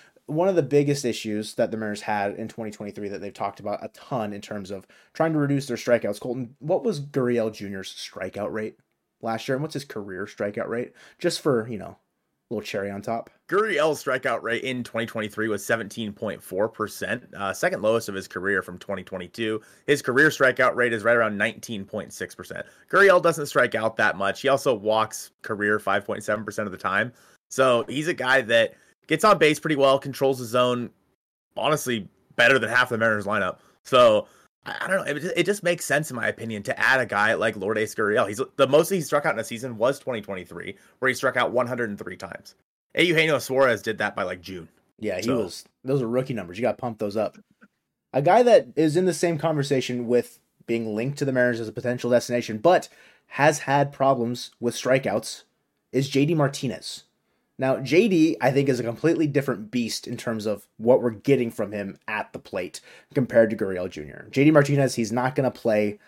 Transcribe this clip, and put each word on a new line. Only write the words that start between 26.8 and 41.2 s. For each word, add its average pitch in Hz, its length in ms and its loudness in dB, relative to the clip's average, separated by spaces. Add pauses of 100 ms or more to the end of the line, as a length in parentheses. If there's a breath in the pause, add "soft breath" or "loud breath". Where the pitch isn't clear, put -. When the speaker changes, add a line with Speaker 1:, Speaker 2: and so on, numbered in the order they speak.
Speaker 2:
So 123 380 2
he's 147 180 -4
a 123 80 -2
guy 127 280 2
that 113 320 2 (340 soft breath)
gets 156 160 0
on 208 140 6
base 151 200 4
pretty 156 160 -2
well, 135 240 6
controls 135 400 0
the 127 60 -10
zone, 120 440 0 (680)
honestly, 120 520 -2 (280)
better 123 240 6
than 110 100 -2
half 123 200 2
the 117 80 -2
Mariners 107 280 0
lineup. 98 320 -2 (240 soft breath)
So 117 460 6 (360 soft breath)
I, - 180 -12
I - 40 -6
don't 185 180 0
know. 135 60 -4
It 147 100 -4
just, 170 180 -6
it 175 80 2
just 202 180 -2
makes 175 200 -2
sense, 147 260 -2
in 127 60 -8
my 110 120 -4
opinion, 107 340 -6
to 117 160 -6
add 123 220 2
a 117 60 -2
guy 104 280 0
like 98 220 -2
Lourdes 107 400 -2
Gurriel. 107 320 2
He's, 107 120 -6 (140)
the 135 140 4
most 151 220 6
he 190 100 0
struck 147 260 -2
out 151 80 0
in 113 60 -4
a 110 40 -4
season 117 320 -10
was 127 220 0
twenty 123 220 -8
twenty-three, 92 560 -12 (240 soft breath)
where 131 80 0
he 127 80 2
struck 127 200 -2